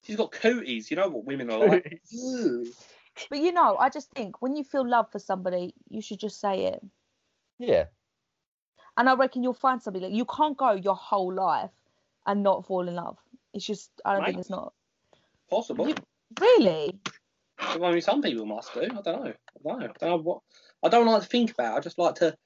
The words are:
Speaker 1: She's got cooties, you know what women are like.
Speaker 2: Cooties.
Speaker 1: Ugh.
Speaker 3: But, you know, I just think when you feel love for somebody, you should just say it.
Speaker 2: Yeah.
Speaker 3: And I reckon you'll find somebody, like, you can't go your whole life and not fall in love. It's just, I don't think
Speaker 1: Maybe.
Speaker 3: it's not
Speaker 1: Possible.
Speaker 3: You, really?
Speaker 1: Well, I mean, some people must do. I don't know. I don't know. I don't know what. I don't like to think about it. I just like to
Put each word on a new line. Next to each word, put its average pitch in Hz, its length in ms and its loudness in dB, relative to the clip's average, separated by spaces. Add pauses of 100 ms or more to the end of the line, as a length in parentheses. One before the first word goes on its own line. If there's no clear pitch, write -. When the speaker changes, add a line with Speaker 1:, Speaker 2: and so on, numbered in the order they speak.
Speaker 1:
She's 214 120 -10
got 214 140 -2
cooties, 202 580 -2
you 151 80 -2
know 190 120 2
what 123 160 -8
women 135 260 -6
are 110 80 -2
like. 185 240 6
Speaker 2:
Cooties. 190 960 -6
Speaker 1:
Ugh. - 60 -20 (460)
Speaker 3:
But, 285 80 -6
you 320 120 0
know, 294 280 4
I 262 100 4
just 277 220 -6
think 214 320 -10
when 262 140 -2
you 302 60 -6
feel 269 240 -2
love 240 240 2
for 208 80 -10
somebody, 185 540 -4 (160)
you 214 140 -10
should 208 180 -10
just 214 180 -8
say 196 280 -2
it. - 180 -6 (760)
Speaker 2:
Yeah. 98 280 2 (1120)
Speaker 3:
And 240 100 4
I 262 60 6
reckon 262 280 0
you'll 254 120 -2
find 262 280 0
somebody, 185 220 -8
like, 190 100 -6
you 226 120 -2
can't 302 300 0
go 254 160 2
your 196 220 0
whole 185 380 -2
life 180 380 -2 (560)
and 202 160 0
not 190 240 2
fall 180 200 -2
in 175 80 -8
love. - 220 -10 (380)
It's - 100 -10
just, - 260 -8 (140)
I 196 80 0
don't 196 120 0
think 190 120 -2
Speaker 1:
Maybe. 180 40 -8
Speaker 3:
it's 185 100 -12
not - 240 -10 (760)
Speaker 1:
Possible. 233 400 -2
Speaker 3:
You, 311 60 -2 (440)
really? 196 640 4 (800)
Speaker 1:
Well, 175 80 0
I 175 60 4
mean, 170 100 2
some 240 180 2
people 123 240 -2
must 107 300 -10
do. 120 80 -4
I 180 40 -2 (140)
don't 196 60 -16
know. 175 260 -6
I - 0 - (320)
don't 233 160 -6
know. 143 60 -8
I - 120 -14
don't 165 120 -2
know 175 80 2
what. 160 240 -4 (400)
I 165 80 4
don't 233 160 8
like 220 160 6
to 185 60 -14
think 240 240 2
about - 220 -2
it. - 40 0
I - 20 0
just 175 180 -10
like 165 180 2
to 160 300 2